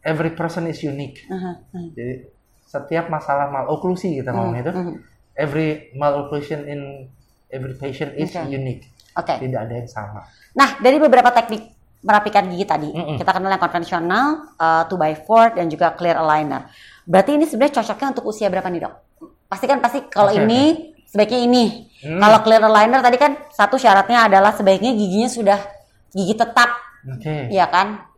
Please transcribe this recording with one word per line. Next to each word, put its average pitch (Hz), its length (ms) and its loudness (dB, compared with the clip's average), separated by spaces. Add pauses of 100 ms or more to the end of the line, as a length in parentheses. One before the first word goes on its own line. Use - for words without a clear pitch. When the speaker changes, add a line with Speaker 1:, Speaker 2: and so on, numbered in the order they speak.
Speaker 1:
every 160 300 -4
person 165 340 -6
is 160 160 -8
unique. 139 460 -10
Speaker 2:
Aha, 185 240 -10 (140)
aha. 175 260 -16
Speaker 1:
Jadi 123 220 -10 (480)
setiap 160 460 -6
masalah 143 400 -4
maloklusi 156 680 -6
kita 131 140 -8
Speaker 2:
Hmm, 120 120 -4
Speaker 1:
ngomong 117 160 -4
itu, 131 160 -6
Speaker 2:
hmm. 180 220 -8 (380)
Speaker 1:
every 151 360 -4 (240)
malocclusion 143 720 -4
in 143 160 -12 (680)
every 131 260 -12
patient 135 400 -10
is 180 180 -6
Speaker 2:
Oke. 156 200 -10
Speaker 1:
unique. 131 320 -8 (300)
Speaker 2:
Oke. - 200 -6
Speaker 1:
Tidak 127 260 -6
ada 117 140 -10
yang 120 140 -10
sama. 104 400 -14 (240)
Speaker 2:
Nah, - 260 0
dari 254 200 4
beberapa 247 340 6
teknik 226 400 -2 (300)
merapikan 208 460 2
gigi 180 160 -6
tadi, 151 280 -4
Speaker 1:
Mm-mm. 151 240 -8
Speaker 2:
kita 175 160 -2
kenal 185 180 -2
yang 190 140 0
konvensional, 175 600 -2 (280)
eh, 165 320 2
two 185 100 -8
by 156 220 0
four, 226 340 4
dan 180 160 -4
juga 160 280 0
clear 175 200 -2
aligner. 151 520 -2 (340)
Berarti 196 320 2
ini 302 120 2
sebenarnya 277 340 0
cocoknya 214 320 -6
untuk 240 160 -8
usia 214 200 -4
berapa 185 200 -2
nih, 175 140 -6
Dok? - 120 -10 (540)
Pasti 196 180 -8
kan, 262 140 2
pasti 240 260 -2
kalau 208 240 2
Speaker 1:
Oke, 208 140 2
Speaker 2:
ini, 233 180 4 (300)
Speaker 1:
oke. - 160 -20
Speaker 2:
sebaiknya 214 320 0
ini. 240 240 4 (340)
Speaker 1:
Hmm. 160 220 -8
Speaker 2:
Kalau 214 220 8
clear 220 200 6
aligner 220 380 6
tadi 247 160 4
kan 277 160 2 (180)
satu 202 260 0
syaratnya 226 520 4
adalah 196 240 6
sebaiknya 202 400 2
giginya 208 360 0
sudah 208 320 0 (520)
gigi 196 240 -2
tetap. 240 340 2 (380)
Speaker 1:
Oke. 139 400 -8
Speaker 2:
Iya 180 200 2
kan? 202 360 -2 (140)